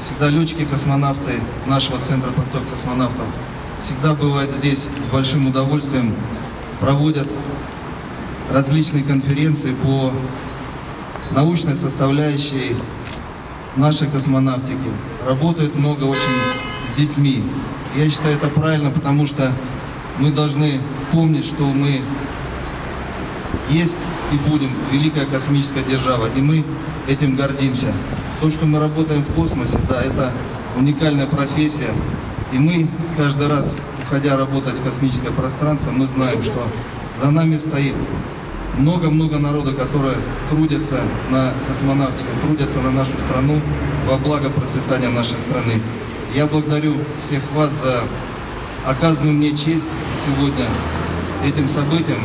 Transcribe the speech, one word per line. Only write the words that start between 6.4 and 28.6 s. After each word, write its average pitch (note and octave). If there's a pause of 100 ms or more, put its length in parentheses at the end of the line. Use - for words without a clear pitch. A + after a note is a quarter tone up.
проводят C#3+ (1200)
различные C#3
конференции C#3 (100)
по C3+ (1200)
научной E3
составляющей C#3 (1000)
нашей D3
космонавтики. C3 (340)
Работает D3+
много C#3+
очень C3+ (720)
с -
детьми. C#3+ (520)
Я D3+
считаю, D3+
это D3
правильно, D3+
потому C#3+
что C3 (680)
мы D3
должны C#3+ (300)
помнить, D#3+
что -
мы C#3 (1700)
есть D#3+ (380)
и C#3+
будем C#3+ (220)
великая D3
космическая C3+
держава, C3
и C3+
мы D3+ (420)
этим C3+
гордимся. C3 (480)
То, D#3
что D#3